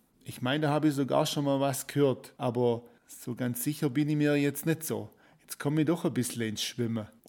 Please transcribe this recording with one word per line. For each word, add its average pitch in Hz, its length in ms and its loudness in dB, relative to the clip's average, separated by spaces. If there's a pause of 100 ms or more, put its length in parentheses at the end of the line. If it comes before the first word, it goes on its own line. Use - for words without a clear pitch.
(240)
Ich - 180 -14
meine, 135 200 0
da 151 100 2
habe 151 160 4
ich 147 80 2
sogar 139 320 2
schon 147 180 -2
mal 139 140 2
was 139 260 -2
gehört, 139 520 2
aber 120 440 2 (240)
so - 300 -10
ganz 123 280 -4
sicher 151 260 -2
bin 143 200 0
ich 151 60 2
mir 147 220 4
jetzt 143 280 0
nicht 160 200 -2
so. 104 240 -4 (320)
Jetzt - 180 -14
komme 151 220 2
ich 143 60 2
doch 170 180 0
ein 147 80 0
bisschen 120 300 -2
ins 110 200 -4
Schwimmen. 113 440 -4 (220)